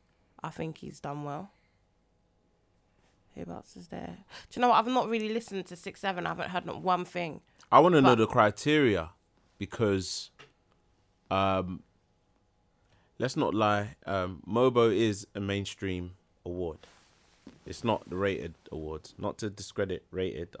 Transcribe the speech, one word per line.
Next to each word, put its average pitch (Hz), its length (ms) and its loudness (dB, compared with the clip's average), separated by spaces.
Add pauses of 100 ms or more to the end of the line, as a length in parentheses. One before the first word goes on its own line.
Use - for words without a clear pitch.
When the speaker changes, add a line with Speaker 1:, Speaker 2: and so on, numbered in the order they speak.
(420)
Speaker 1:
I 156 80 -10
think 160 280 -10
he's 147 220 -16
done 147 240 -10
well. 147 260 -10 (1800)
Who 175 160 -14
else - 260 -16
is 175 120 -20
there? - 300 -14 (320)
Do - 80 -12
you - 20 -2
know 247 80 4
what? 233 80 6
I've 220 100 4
not 247 220 0
really 214 220 -2
listened 214 380 -6
to 175 80 -12
six - 240 -12
seven. 180 260 -4
I 160 40 -2
haven't 165 200 -6
heard 180 160 -6
not 175 160 -10
one 180 240 0
thing. 170 340 -8 (320)
Speaker 2:
I 127 80 12
wanna 165 220 8
know 131 80 10
Speaker 1:
But 120 80 6
Speaker 2:
the 110 80 6
criteria 107 840 4 (480)
because, 98 720 -2 (1000)
um, 95 520 0 (1400)
let's 127 180 -4
not 131 180 0
lie, 104 420 0 (100)
um, 92 400 -4
Mobo 117 480 4
is 104 400 0
a 101 60 -6
mainstream 98 720 -4 (320)
award. 87 420 -8 (800)
It's - 160 -12
not 110 280 -2
the 90 60 -6
Rated 90 380 -4 (160)
Awards. 78 460 -10
Not - 220 -8
to 110 120 -6
discredit 98 600 -8
Rated. 87 500 -6